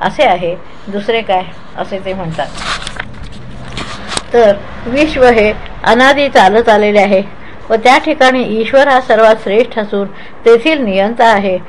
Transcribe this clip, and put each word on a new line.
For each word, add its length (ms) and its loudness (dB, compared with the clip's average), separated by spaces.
असे 220 -2
आहे, 320 0
दुसरे 340 -2
काय, 220 -2
असे 280 -8
ते 80 -6
म्हणतात. 340 -6
तर 200 4
विश्व 400 2
हे 280 4
अनादी 460 2
चालत 400 4
आलेले 300 4
आहे 240 2
व 60 2
त्या 220 4
ठिकाणी 460 2
ईश्वर 440 2
हा 140 4
सर्वात 420 4
श्रेष्ठ 360 0
असून 280 -4
तेथील 360 4
नियंता 440 0
आहे 440 2